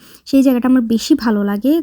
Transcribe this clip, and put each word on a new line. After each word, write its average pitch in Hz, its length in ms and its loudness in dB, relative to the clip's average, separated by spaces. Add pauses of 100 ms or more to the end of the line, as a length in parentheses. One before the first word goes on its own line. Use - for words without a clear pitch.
(240)
সেই 269 180 2
জায়গাটা 254 260 0
আমার 254 140 2
বেশি 226 320 0
ভালো 214 300 -2
লাগে। 233 380 -2